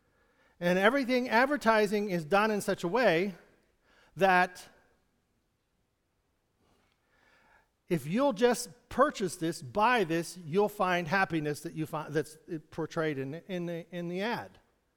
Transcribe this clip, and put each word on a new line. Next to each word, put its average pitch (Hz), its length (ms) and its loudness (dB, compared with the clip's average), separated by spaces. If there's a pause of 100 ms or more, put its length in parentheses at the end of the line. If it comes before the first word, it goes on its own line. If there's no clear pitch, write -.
(600)
And 175 180 2
everything, 247 520 2
advertising 220 800 2
is 170 160 -2
done 196 260 2
in 202 80 0
such 185 240 -4
a 180 60 -2
way 196 440 2 (840)
that 185 440 4 (3250)
if 160 160 -2
you'll 247 280 0
just 226 360 2 (180)
purchase 247 480 0
this, 160 260 -4
buy 208 420 2
this, 165 420 -2
you'll 196 240 2
find 180 380 0
happiness 160 540 -2
that 165 120 -12
you 156 120 -6
find 151 280 -8
that's 151 240 -4 (320)
portrayed 156 480 -4
in, 139 300 -8
in 180 180 -6
the, 170 260 -8
in 175 160 -8
the 180 140 -6
ad. 202 280 -6 (480)